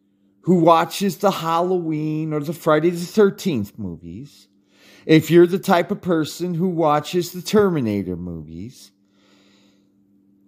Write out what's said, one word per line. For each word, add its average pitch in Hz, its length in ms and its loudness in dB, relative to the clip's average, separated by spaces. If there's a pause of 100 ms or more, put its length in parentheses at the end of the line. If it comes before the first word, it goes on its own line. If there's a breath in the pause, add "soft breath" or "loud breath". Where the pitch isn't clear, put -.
(420)
who 175 180 4
watches 165 580 2
the 165 140 0
Halloween 160 1000 -2
or 151 60 -2
the 151 140 -8
Friday 156 380 2
the 175 140 -6
thirteenth 196 720 0
movies, 90 720 -14 (580 soft breath)
if 156 240 4
you're 175 180 8
the 185 120 -2
type 175 320 0
of 202 100 -8
person 170 540 -4
who 185 140 -2
watches 160 600 -2
the 180 100 -14
Terminator 117 760 0
movies, 85 760 -14 (1600 soft breath)